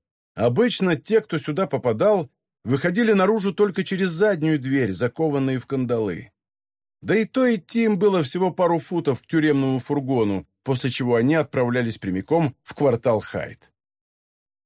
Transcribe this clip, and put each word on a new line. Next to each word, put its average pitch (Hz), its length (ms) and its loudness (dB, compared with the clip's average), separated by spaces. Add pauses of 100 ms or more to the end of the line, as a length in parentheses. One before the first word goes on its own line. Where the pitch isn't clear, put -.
(360)
Обычно 175 600 2
те, 214 240 0
кто 170 200 -4
сюда 156 260 -2
попадал, 143 640 0 (340)
выходили 175 500 0
наружу 196 420 2
только 196 280 0
через 185 280 -2
заднюю 160 480 0
дверь, 131 340 0
закованные 135 640 -2
в 127 80 -10
кандалы. 117 680 -4 (680)
Да - 140 0
и 220 100 2
то 254 260 0
идти 226 340 -2
им 208 120 2
было 190 240 2
всего 175 300 -2
пару 170 260 2
футов 160 460 -4
к - 20 -20
тюремному 139 540 2
фургону, 127 680 -2 (140)
после 131 300 -2
чего 123 240 0
они 123 180 2
отправлялись 123 640 0
прямиком 127 640 -2
в - 140 -18
квартал 120 460 0
Хайд. - 500 -10 (960)